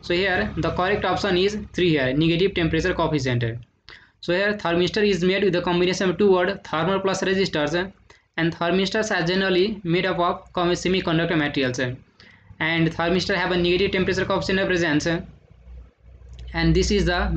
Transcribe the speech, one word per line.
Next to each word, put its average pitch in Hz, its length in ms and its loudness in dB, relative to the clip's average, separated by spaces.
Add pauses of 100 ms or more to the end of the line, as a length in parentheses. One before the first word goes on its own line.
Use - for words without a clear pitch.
So 175 120 -2
here 190 420 0
the 165 160 -2
correct 202 320 0
option 190 320 0
is 202 200 2 (160)
three 175 180 2
here, 135 220 2
negative 165 420 2
temperature 165 380 0
coefficient. 131 520 -2 (760)
So - 120 -4
here 202 220 0
thermistor 180 540 0
is 180 140 2
made 190 220 2
with 190 80 4
the 175 100 0
combination 180 480 0
of 170 80 -2
two 208 140 6
word, 185 320 2
thermal 170 340 0
plus 190 240 -2
resistors, 180 720 0 (440)
and 165 160 0
thermistors 190 640 0
are 170 80 0
generally 190 600 0
made 175 200 0
up 180 140 -2
of 180 340 -2
com-, 175 180 0
semiconductor 175 680 0
materials, 139 400 -2
and 156 1080 -4
thermistor 170 480 0
have 180 160 -2
a 185 40 0
negative 175 360 2
temperature 185 320 0
coefficient 190 340 -2
of 196 80 0
presence, 170 400 0 (1500)
and 165 220 2
this 180 160 2
is 202 140 2
the 180 320 0